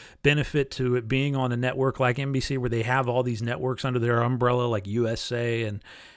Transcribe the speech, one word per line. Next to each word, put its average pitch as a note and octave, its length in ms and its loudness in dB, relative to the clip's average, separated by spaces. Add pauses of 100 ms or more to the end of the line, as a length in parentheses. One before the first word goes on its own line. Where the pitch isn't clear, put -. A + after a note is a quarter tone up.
(240)
benefit C#3+ 480 2
to B2+ 240 0
it A#2 120 -2
being C#3 280 0
on B2+ 160 0
a A#2+ 60 0
network B2+ 420 0
like B2 180 2
N C#3 140 -4
B C3 80 0
C, C3+ 180 -2
where B2 120 -2
they A2+ 120 0
have B2+ 260 0
all B2 140 2
these A#2 220 -2
networks B2 420 -4
under B2 140 0
their A#2 240 2
umbrella, B2 400 2
like A2 240 -2
U A2+ 200 0
S A2+ 240 -4
A A#2 340 -2
and, G#2 180 -6 (340)